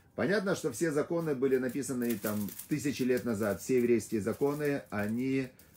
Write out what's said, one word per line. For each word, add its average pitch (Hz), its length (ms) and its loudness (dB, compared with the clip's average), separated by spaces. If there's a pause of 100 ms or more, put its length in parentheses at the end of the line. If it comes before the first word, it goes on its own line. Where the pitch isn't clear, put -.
(140)
Понятно, 180 400 0
что 156 160 -2
все 156 200 0
законы 151 440 0
были 131 220 2
написаны 123 600 -2
там 104 340 -2 (180)
тысячи 139 340 -2
лет 123 220 2
назад, 104 380 -2
все 131 160 2
еврейские 117 420 2
законы, 143 720 0
они, 123 580 -2 (280)